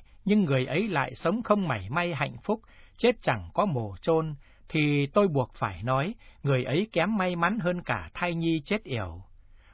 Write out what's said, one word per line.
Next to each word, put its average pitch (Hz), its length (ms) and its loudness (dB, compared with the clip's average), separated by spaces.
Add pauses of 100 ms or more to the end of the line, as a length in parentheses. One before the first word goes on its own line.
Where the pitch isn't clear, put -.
(240)
nhưng 208 200 6
người 135 220 2
ấy 190 220 -2
lại 135 260 -2
sống 214 280 -2
không 202 260 2
mảy 101 220 -4
may 175 240 -2
hạnh 127 300 -4
phúc, 220 160 -2 (360)
chết 233 260 2
chẳng 107 320 -2
có 196 120 4
mồ 117 340 -2
chôn, 160 340 0 (340)
thì 147 380 2
tôi 202 220 4
buộc 139 260 0
phải 95 280 -6
nói, 135 320 -2 (280)
người 131 220 2
ấy 175 280 0
kém 190 240 0
may 185 200 0
mắn 180 220 0
hơn 175 240 -2
cả 95 320 -4
thai 175 200 -2
nhi 165 300 0
chết 214 200 -2
yểu. 95 380 -6 (520)